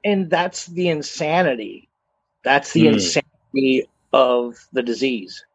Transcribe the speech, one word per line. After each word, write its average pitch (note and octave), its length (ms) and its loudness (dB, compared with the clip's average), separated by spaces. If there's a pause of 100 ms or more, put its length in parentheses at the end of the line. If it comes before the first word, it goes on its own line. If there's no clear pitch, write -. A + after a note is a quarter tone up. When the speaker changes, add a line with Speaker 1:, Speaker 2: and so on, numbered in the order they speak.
Speaker 1:
And F#3+ 240 0
that's F3 380 -2
the F3 220 -2
insanity. D3+ 1000 -2 (540)
That's C#3 280 2
the E3 140 4
Speaker 2:
Mm. D3 80 6
Speaker 1:
insanity C3+ 960 -2 (240)
of B2 420 2 (160)
the B2+ 120 -2
disease. A#2 600 -6 (120)